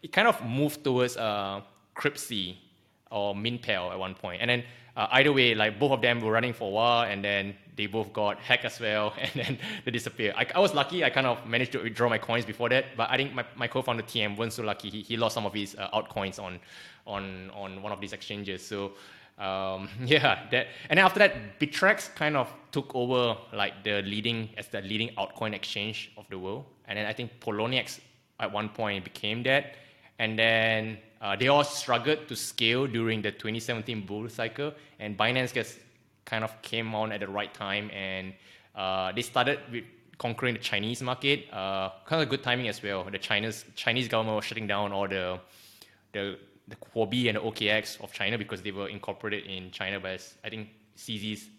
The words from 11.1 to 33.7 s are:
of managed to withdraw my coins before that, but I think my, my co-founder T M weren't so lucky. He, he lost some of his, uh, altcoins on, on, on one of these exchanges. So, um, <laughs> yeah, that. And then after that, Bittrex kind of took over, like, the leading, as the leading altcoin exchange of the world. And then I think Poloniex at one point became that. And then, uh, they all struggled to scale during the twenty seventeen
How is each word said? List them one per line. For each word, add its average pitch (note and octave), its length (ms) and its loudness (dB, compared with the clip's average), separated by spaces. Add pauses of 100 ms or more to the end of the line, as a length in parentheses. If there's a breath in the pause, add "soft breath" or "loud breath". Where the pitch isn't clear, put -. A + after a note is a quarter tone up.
of A#2+ 200 0
managed A#2+ 260 0
to A2+ 100 -2
withdraw A#2 280 2
my A2 80 2
coins A#2 260 0
before A2+ 240 -2
that, C3 260 2
but A2+ 140 0
I B2+ 80 2
think C3+ 160 0
my, B2+ 140 -4 (100)
my B2 120 -2
co-founder B2 340 -2
T A2+ 180 -4
M G#2 160 0
weren't A2+ 160 -2
so A#2 120 -6
lucky. G#2 260 -4
He, G#2+ 100 -8
he A2+ 160 -4
lost A2 180 2
some A2 120 -2
of G2 80 -4
his, G2+ 220 -4
uh, G2 160 -6
altcoins G2+ 460 -2
on, F2+ 220 -10 (460 loud breath)
on, F#2+ 480 -8
on G2 260 -10
one G#2 100 -6
of G2 120 -6
these G2 100 -8
exchanges. G2+ 540 -8
So, G2+ 260 -4 (460 loud breath)
um, F#2+ 580 -4
<laughs> B2+ 80 -6
yeah, C3+ 460 4
that. B2 160 2 (240 loud breath)
And D#3+ 80 6
then F#3+ 80 8
after G3+ 140 4
that, A2+ 400 0
Bittrex F#3+ 560 2
kind D3+ 200 0
of B2 160 0 (200)
took C#3 240 -4
over, B2 400 2 (160)
like, G2+ 320 -2
the G#2 180 2
leading, A2 540 -2
as G#2 100 -8
the G2+ 140 -6
leading G#2+ 300 -2
altcoin G#2 440 -4
exchange G#2 600 -6
of G#2+ 120 -20
the G2 80 -10
world. G2 280 -6 (220)
And G#2 120 -6
then G#2+ 80 -2
I A2 60 -4
think A#2 280 -8
Poloniex A2+ 600 -2 (400)
at G2+ 100 -2
one G#2+ 180 -2
point G2+ 360 -2
became A2 400 -6
that. C3+ 320 2 (420 loud breath)
And A2 180 0
then, A2 640 4 (220)
uh, G2+ 160 -2
they B2 100 2
all C#3+ 160 8
struggled C#3+ 640 0
to B2 80 -6
scale B2 540 2
during A2+ 340 0
the G#2 80 0
twenty A2 300 -4
seventeen A2 440 -4